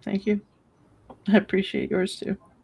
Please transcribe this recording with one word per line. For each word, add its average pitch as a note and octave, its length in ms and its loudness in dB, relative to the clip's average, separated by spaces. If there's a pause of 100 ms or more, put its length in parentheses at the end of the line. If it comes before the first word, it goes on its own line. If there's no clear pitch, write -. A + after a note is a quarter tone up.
Thank G3 220 -4
you. G#3 140 2 (880)
I G3 80 6
appreciate - 540 2
yours F#3 280 -2
too. - 180 -6 (280)